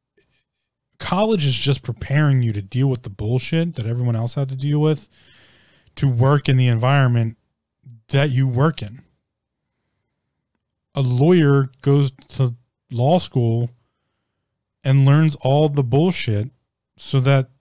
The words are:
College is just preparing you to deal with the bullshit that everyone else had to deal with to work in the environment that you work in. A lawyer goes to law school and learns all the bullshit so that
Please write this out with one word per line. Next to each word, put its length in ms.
College 480
is 100
just 280
preparing 580
you 120
to 80
deal 260
with 160
the 80
bullshit 640
that 100
everyone 300
else 180
had 160
to 60
deal 240
with 300
to 120
work 420
in 80
the 100
environment 680
that 240
you 160
work 340
in. 220
A 60
lawyer 680
goes 280
to 260
law 260
school 520
and 220
learns 320
all 320
the 140
bullshit 640
so 240
that 280